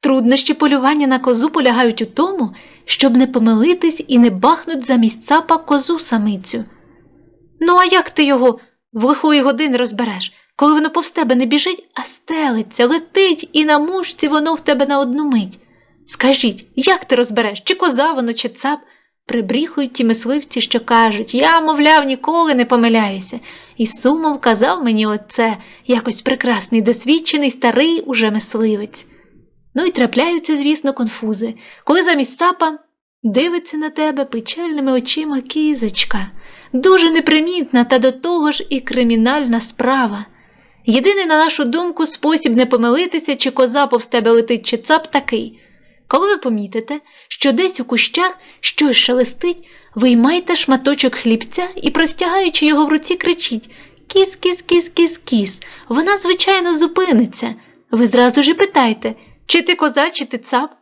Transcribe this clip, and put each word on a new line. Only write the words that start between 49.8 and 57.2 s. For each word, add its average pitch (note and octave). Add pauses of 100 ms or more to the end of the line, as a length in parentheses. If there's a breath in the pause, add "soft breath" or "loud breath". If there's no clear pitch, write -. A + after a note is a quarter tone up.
виймайте C4
шматочок C4+
хлібця A#3
і, D4
простягаючи E4+
його D4+
в C#4+
руці, D4+
кричіть: E4+ (380 soft breath)
"Кіс, F#4+
кіс, F4+
кіс, E4+
кіс, E4+
кіс". G3+ (300 loud breath)
Вона, E4
звичайно, F4+
зупиниться. D4+ (360 soft breath)